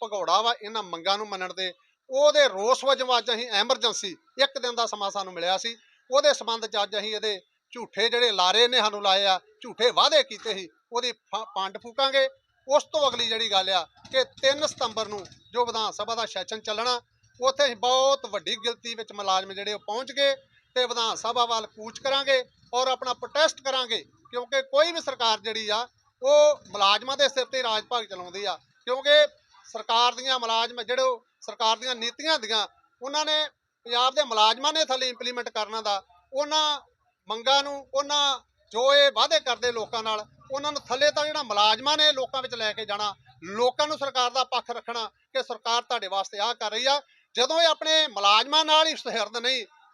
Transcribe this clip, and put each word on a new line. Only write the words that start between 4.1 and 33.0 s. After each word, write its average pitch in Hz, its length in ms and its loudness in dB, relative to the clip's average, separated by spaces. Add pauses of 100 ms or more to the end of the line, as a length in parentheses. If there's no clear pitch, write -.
ਇੱਕ 269 160 0
ਦਿਨ 240 160 -6
ਦਾ 233 120 0
ਸਮਾਂ 208 240 -6
ਸਾਨੂੰ 196 220 -8
ਮਿਲਿਆ 180 260 -2
ਸੀ, 233 180 -10 (340)
ਉਹਦੇ 285 240 4
ਸੰਬੰਧ 226 320 -4
'ਚ 214 160 -10
ਅੱਜ 202 160 -6
ਅਸੀਂ 214 160 -6
ਇਹਦੇ 208 260 -6 (300)
ਝੂਠੇ 226 380 -4
ਜਿਹੜੇ 240 240 2
ਲਾਰੇ 196 360 4
ਨੇ 254 100 0
ਸਾਨੂੰ 208 240 0
ਲਾਏ 196 220 4
ਆ, 185 160 2 (200)
ਝੂਠੇ 226 300 -2
ਵਾਅਦੇ 262 320 4
ਕੀਤੇ 220 320 -8
ਸੀ, 190 140 -10 (240)
ਉਹਦੀ 240 200 -4
ਫ-, 214 420 -10
ਪੰਡ 196 240 -6
ਫੂਕਾਂਗੇ। 269 500 0 (400)
ਉਸ 277 160 4
ਤੋਂ 285 260 0
ਅਗਲੀ 240 160 -4
ਜਿਹੜੀ 226 240 -4
ਗੱਲ 190 180 2
ਆ 180 180 0 (260)
ਕਿ 262 120 2
ਤਿੰਨ 285 420 0
ਸਤੰਬਰ 220 420 -6
ਨੂੰ 202 180 -12 (260)
ਜੋ 240 140 0
ਵਿਧਾਨ 220 260 -4
ਸਭਾ 214 220 -8
ਦਾ 226 120 -4
ਸੈਸ਼ਨ 208 340 -10
ਚੱਲਣਾ, 226 400 -4 (400)
ਉੱਥੇ 269 240 2
ਅਸੀਂ 240 120 0
ਬਹੁਤ 262 500 2
ਵੱਡੀ 202 300 -6
ਗਿਣਤੀ 233 380 -8
ਵਿੱਚ 214 180 -14
ਮੁਲਾਜ਼ਮ 190 400 -2
ਜਿਹੜੇ 202 200 -8
ਉਹ 202 60 -8
ਪਹੁੰਚ 240 340 -8
ਗਏ 277 220 2 (400)
ਤੇ 254 120 0
ਵਿਧਾਨ 226 300 -4
ਸਭਾ 240 300 0
ਵੱਲ 226 200 -4
ਕੂਚ 220 320 -18
ਕਰਾਂਗੇ 269 460 0 (300)
ਔਰ 254 140 0
ਆਪਣਾ 254 260 -2
ਪ੍ਰੋਟੈਸਟ 285 460 0
ਕਰਾਂਗੇ, 247 440 -4 (260)
ਕਿਉਂਕਿ 247 320 -4
ਕੋਈ 294 300 2
ਵੀ 330 80 -8
ਸਰਕਾਰ 233 380 -2
ਜਿਹੜੀ 220 300 -6
ਆ 226 200 -2 (340)
ਉਹ 294 380 6 (100)
ਮੁਲਾਜ਼ਮਾਂ 208 460 2
ਦੇ 269 120 4
ਸਿਰ 254 160 -2
ਤੇ 254 180 -4
ਰਾਜ 220 220 -2
ਭਾਗ 233 200 -4
ਚਲਾਉਂਦੀ 185 400 -12
ਆ, 180 140 -4 (260)
ਕਿਉਂਕਿ 285 420 4 (460)
ਸਰਕਾਰ 233 420 2
ਦੀਆਂ 262 240 -2
ਮੁਲਾਜ਼ਮ 233 440 -2
ਜਿਹੜੇ 247 200 -2
ਉਹ 254 220 0 (160)
ਸਰਕਾਰ 220 360 0
ਦੀਆਂ 254 180 -6
ਨੀਤੀਆਂ 240 380 -4
ਹੁੰਦੀਆਂ, 214 360 -2 (340)